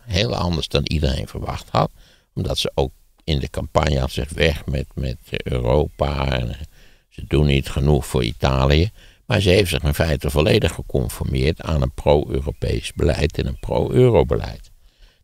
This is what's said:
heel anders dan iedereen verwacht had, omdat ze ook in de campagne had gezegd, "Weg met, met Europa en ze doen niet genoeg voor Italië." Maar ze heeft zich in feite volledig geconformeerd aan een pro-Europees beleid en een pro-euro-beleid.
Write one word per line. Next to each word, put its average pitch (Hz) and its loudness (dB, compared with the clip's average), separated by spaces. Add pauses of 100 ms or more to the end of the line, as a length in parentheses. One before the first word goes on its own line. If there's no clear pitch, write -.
heel 104 -2
anders 85 -2
dan 71 0
iedereen 71 -2
verwacht - -8
had, - 0 (440)
omdat 78 -4
ze - -4
ook 65 0 (320)
in 76 0
de 65 -4
campagne 76 0
had 65 0
gezegd, 71 -6
"Weg 80 0
met, 69 -2
met 64 -4 (120)
Europa 67 0
en 58 -4 (520)
ze - -18
doen 73 4
niet 69 2
genoeg 69 2
voor 64 0
Italië." 69 2 (360)
Maar 107 0
ze 101 2
heeft 101 4
zich 67 -2
in 71 2
feite 78 0
volledig 78 2
geconformeerd 65 -2
aan 73 -2
een 65 -8
pro-Europees - 0
beleid 76 0
en - -2
een 65 -6
pro-euro-beleid. 62 2 (540)